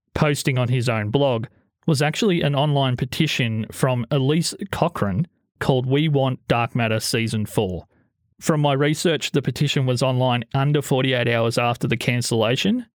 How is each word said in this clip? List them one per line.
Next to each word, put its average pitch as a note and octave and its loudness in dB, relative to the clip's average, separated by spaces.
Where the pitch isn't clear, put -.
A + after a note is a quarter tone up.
posting D3 0
on B2 0
his B2 0
own A2 -2
blog, B2 2
was D3+ 2
actually F3 0
an C#3+ 0
online C#3 2
petition A#2 -2
from B2+ 0
Elise D3+ 0
Cochran A2 -2
called C3 0
We D3 2
Want C3+ 0
Dark A#2 0
Matter A2+ 0
Season A2+ -2
four. F#2 -2
From D3+ 0
my C#3+ 2
research, D3 0
the C#3+ 0
petition C#3 -2
was B2+ 0
online B2+ 0
under C#3 2
forty-eight C3 0
hours A#2 0
after A#2+ -2
the A#2 -2
cancellation. B2 0